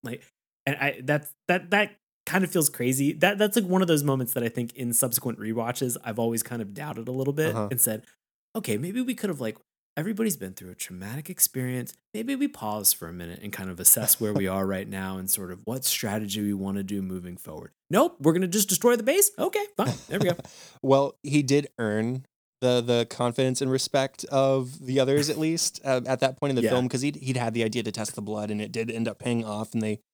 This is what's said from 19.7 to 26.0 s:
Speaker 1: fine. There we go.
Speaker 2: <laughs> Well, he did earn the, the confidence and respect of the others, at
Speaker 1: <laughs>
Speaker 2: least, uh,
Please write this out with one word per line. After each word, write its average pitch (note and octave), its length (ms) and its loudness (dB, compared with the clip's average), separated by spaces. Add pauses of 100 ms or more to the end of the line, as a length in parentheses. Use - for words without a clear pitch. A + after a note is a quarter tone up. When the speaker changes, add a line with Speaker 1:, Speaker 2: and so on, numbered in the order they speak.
Speaker 1:
fine. A3+ 160 0 (160)
There F3+ 100 -2
we G#3 60 2
go. F3 100 2 (240)
Speaker 2:
<laughs> - 240 -20
Well, C3+ 400 4
he D3 200 4
did C#3 260 4 (100)
earn A2+ 460 0 (340)
the, B2 220 4
the A#2 280 2
confidence B2+ 520 0
and C3 100 0
respect C3+ 540 0
of C3+ 600 2
the C3 140 2
others, C#3+ 300 4
at D3+ 80 0
Speaker 1:
<laughs> D#3 100 0
Speaker 2:
least, - 380 -2
uh, C3 220 2